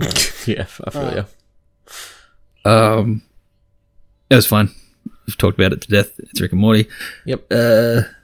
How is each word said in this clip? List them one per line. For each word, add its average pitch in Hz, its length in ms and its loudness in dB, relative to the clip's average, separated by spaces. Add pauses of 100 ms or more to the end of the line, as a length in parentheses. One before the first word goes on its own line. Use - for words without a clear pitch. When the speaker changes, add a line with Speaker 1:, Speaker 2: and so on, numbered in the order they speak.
Speaker 1:
<laughs> - 40 -4 (400)
Yeah, 113 160 -4 (240)
I - 40 -8
feel 143 120 -8
Speaker 2:
Oh. - 120 -6 (1500)
Speaker 1:
ya. 110 340 4
Speaker 3:
Um, 113 240 -2 (1080)
it 135 60 8
was 113 100 4
fun. 107 280 2 (520)
We've - 100 -12
talked 101 220 0
about 92 160 2
it - 80 -10
to - 60 -16
death. 101 300 -4
It's - 220 -12
Rick - 120 -4
and 90 80 0
Morty. 110 280 2 (380)
Speaker 1:
Yep. - 240 -6
Speaker 3:
Uh, 117 500 4 (240)